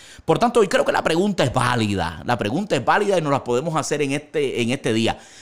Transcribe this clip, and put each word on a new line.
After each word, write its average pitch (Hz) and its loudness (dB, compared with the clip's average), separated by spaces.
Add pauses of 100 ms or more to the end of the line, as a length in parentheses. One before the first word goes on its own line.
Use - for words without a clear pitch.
(240)
Por 156 2
tanto, 240 4
yo 190 -2
creo - 2
que - -2
la - 0
pregunta 175 0
es 127 0
válida, 107 0
la 123 0
pregunta 143 -2
es 123 -2
válida 196 2
y 170 0
nos 147 0
la 127 0
podemos 139 -2
hacer 147 -2
en 135 -2
este, 139 -4
en 117 0
este 127 -2
día. 110 0 (220)